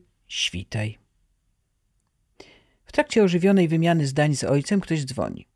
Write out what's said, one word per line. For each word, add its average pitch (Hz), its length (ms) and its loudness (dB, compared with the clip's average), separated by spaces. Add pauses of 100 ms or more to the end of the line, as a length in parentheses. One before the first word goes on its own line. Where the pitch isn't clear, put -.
(260)
świtaj. 107 720 -6 (1900)
W - 80 -20
trakcie 285 320 2
ożywionej 180 440 4
wymiany 165 380 2
zdań 147 300 0
z - 80 -6
ojcem 143 360 0
ktoś 160 240 -4
dzwoni. 127 520 -8